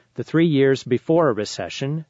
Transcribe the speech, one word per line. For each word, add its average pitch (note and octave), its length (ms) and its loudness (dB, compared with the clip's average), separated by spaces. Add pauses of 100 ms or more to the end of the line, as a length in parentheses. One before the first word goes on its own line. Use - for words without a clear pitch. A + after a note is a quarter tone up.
(140)
the A#2+ 100 -8
three E3 240 2
years C3+ 340 2
before D3+ 460 2
a B2 40 2
recession, G#2+ 760 -6